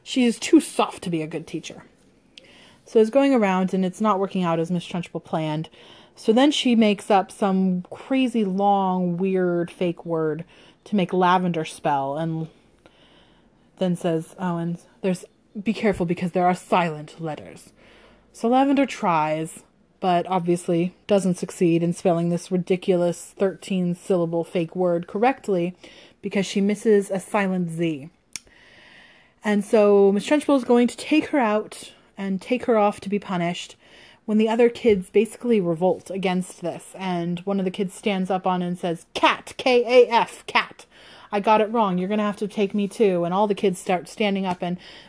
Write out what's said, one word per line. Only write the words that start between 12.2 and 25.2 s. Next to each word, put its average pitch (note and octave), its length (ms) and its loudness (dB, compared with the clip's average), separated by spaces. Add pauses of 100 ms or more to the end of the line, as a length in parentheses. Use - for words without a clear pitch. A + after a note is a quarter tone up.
then F3+ 180 0
says, E3 420 -4
"Oh, F3+ 180 -4
and E3+ 220 -6 (240)
there's, F3+ 220 -2 (380)
be A3 100 -2
careful G3 340 0
because F3 260 -4
there F3+ 140 2
are F3+ 80 4
silent E3 640 -4
letters." D3 500 -12 (640)
So - 160 -4
Lavender C4+ 380 4
tries, D#3+ 720 -2 (380)
but F3 300 2
obviously F3 640 0 (120)
doesn't F#3 320 2
succeed E3+ 440 0
in F3 100 0
spelling E3+ 360 0
this F3 220 -4
ridiculous F3+ 840 -2
thirteen F3+ 580 -2
syllable E3+ 500 -2
fake E3+ 320 -6
word F3 300 0
correctly G3+ 680 -2 (480)